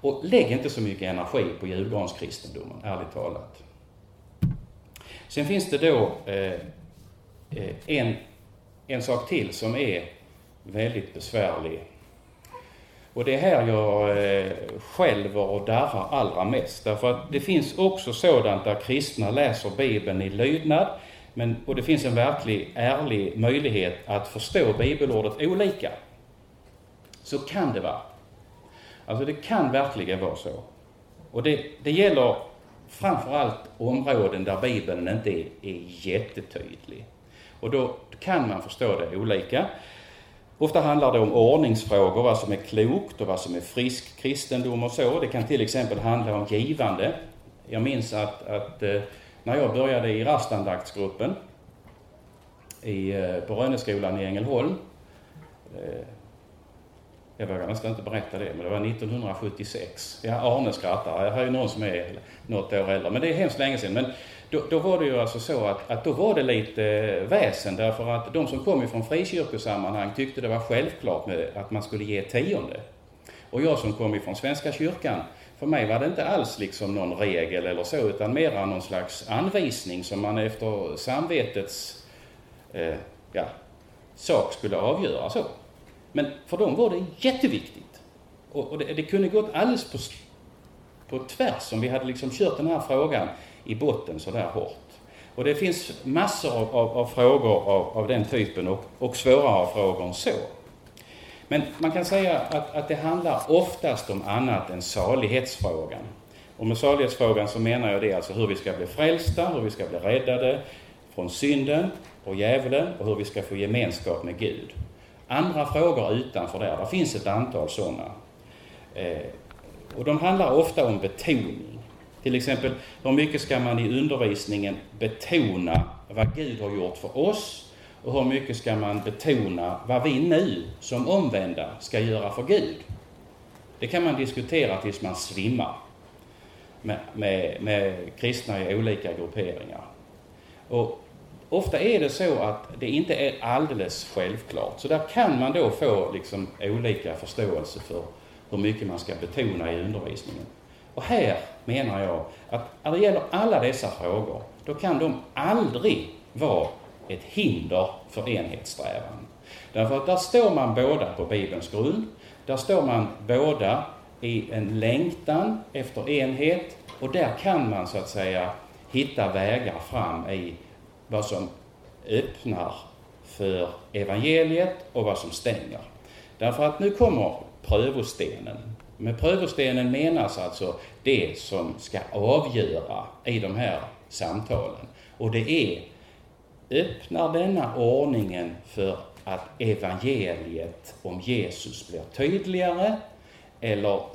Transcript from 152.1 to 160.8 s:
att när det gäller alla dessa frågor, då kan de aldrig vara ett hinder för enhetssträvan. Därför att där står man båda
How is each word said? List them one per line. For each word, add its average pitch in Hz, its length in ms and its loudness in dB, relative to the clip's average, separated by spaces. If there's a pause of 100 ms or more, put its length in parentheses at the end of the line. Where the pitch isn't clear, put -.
att 120 120 -2 (220)
när 151 80 0
det 170 60 2
gäller 196 320 4
alla 202 300 2
dessa 120 280 0
frågor, 90 540 -2 (240)
då 147 80 -6
kan 156 260 2
de 156 220 0 (120)
aldrig 180 760 2 (240)
vara 110 340 2 (400)
ett 92 160 -8
hinder 92 640 0 (200)
för 110 200 -6
enhetssträvan. - 960 -6 (460)
Därför 113 240 2
att 139 80 -2
där 180 100 4
står 214 360 6
man 127 240 2
båda 127 380 2